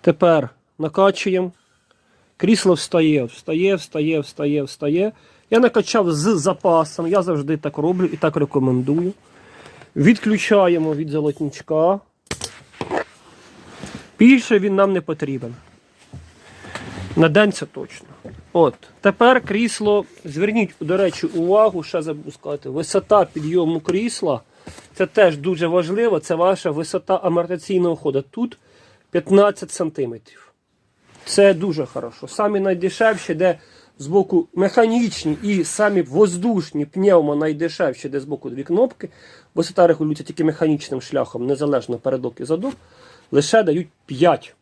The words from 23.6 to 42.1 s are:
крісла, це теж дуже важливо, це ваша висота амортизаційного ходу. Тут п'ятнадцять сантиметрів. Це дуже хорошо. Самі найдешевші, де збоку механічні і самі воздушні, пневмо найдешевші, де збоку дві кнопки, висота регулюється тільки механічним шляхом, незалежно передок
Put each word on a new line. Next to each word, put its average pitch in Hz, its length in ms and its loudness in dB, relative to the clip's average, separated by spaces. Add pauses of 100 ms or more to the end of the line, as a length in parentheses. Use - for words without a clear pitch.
крісла, 180 640 -4 (540)
це 190 100 0
теж 180 320 2
дуже 165 300 -4
важливо, 180 520 0
це - 160 -4
ваша 180 360 0
висота 165 440 -4
амортизаційного 175 800 -2
ходу. 139 260 -2
Тут 240 360 -8 (540)
п'ятнадцять 196 600 2
сантиметрів. 135 840 -8 (720)
Це 202 280 6
дуже 160 320 -2
хорошо. 120 420 -12
Самі 208 320 -2
найдешевші, 190 720 0
де 170 260 0 (400)
збоку 175 540 0
механічні 220 880 0
і 202 200 0
самі 202 380 0
воздушні, 175 840 0
пневмо 170 500 2
найдешевші, 156 760 -4
де 139 100 -6
збоку 135 300 -10
дві 127 140 -10
кнопки, 202 460 0 (460)
висота 175 320 2
регулюється 156 360 0
тільки 160 200 -6
механічним 151 580 -2
шляхом, 123 440 -6
незалежно 135 520 -2
передок 127 420 -6